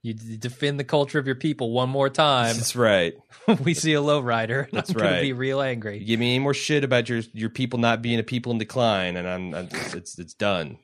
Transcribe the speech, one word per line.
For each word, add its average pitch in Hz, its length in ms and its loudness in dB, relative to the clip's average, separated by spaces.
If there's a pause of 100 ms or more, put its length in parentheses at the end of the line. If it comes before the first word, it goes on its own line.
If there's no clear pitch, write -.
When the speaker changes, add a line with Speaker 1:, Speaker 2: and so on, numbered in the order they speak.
Speaker 1:
You 113 120 -6
d-, 113 240 -12
defend 143 420 -4
the 131 40 -4
culture 143 340 0
of 135 80 -2
your 131 80 0
people 127 380 -4
one 127 180 2
more 135 180 2
time. 131 480 4
Speaker 2:
That's 117 200 -4
right. 98 380 4 (340)
Speaker 1:
<laughs> 185 140 4
We 165 120 2
see 156 200 2
a 147 60 4
lowrider, 127 640 0
and - 80 -10
Speaker 2:
That's - 180 -4
Speaker 1:
I'm 147 60 -2
gonna 104 160 2
Speaker 2:
right. 90 100 2
Speaker 1:
be 135 100 0
real 131 280 -2
angry. 113 380 -4
Speaker 2:
You 101 80 -8
give 113 140 2
me 123 140 2
any 127 80 2
more 139 120 2
shit 147 300 0
about 123 240 2
your, 117 120 -2 (120)
your 113 180 -6
people 123 280 -2
not 117 240 2
being 117 160 0
a 110 40 0
people 120 300 -4
in 117 60 -2
decline, 104 580 0
and 90 120 -6
I'm, 90 260 -6
I'm, 87 120 -6
it's, - 280 -10
it's, - 240 -14
it's 82 160 -14
done. 90 500 -2